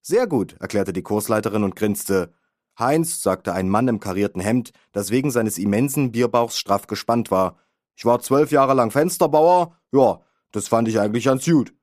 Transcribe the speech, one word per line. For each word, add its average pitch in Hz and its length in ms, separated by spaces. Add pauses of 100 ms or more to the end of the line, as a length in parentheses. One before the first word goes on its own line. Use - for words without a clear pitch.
„Sehr 233 240
gut“, 127 340
erklärte 95 320
die 85 100
Kursleiterin 107 600
und 95 120
grinste. 98 560 (460)
„Heinz“, 156 440
sagte 92 320
ein 92 140
Mann 110 200
im 110 120
karierten 98 400
Hemd, 117 320 (200)
das 98 180
wegen 135 200
seines 113 280
immensen 120 540
Bierbauchs 117 460
straff - 280
gespannt 117 440
war. 92 260 (400)
„Ich - 80
war 120 160
zwölf 139 320
Jahre 135 220
lang 120 160
Fensterbauer. 165 840 (160)
Ja, 123 280 (320)
das 104 160
fand 117 200
ich 110 120
eigentlich 107 240
ganz 131 220
gut.“ 156 360